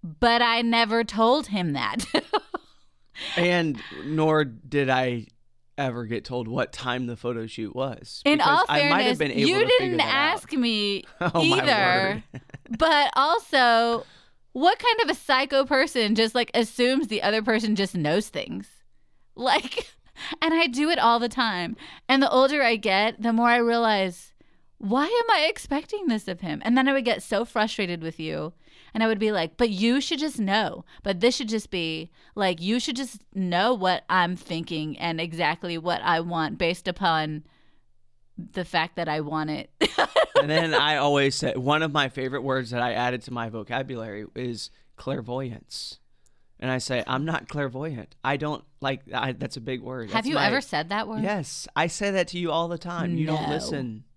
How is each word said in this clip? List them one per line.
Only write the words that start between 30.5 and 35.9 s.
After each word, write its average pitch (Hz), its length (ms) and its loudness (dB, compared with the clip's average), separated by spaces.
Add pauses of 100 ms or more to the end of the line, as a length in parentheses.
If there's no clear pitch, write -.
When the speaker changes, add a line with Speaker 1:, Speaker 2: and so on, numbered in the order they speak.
Speaker 1:
But 190 180 -2
this 240 160 4
should 233 120 -6
just 220 220 -4
be, 160 400 -4 (240)
like, 185 260 0
you 202 180 0
should 247 180 -4
just 240 260 -10 (120)
know 190 400 0
what 185 360 0
I'm 180 260 2
thinking 160 600 -6
and 165 220 -4
exactly 165 580 -4
what 170 240 -4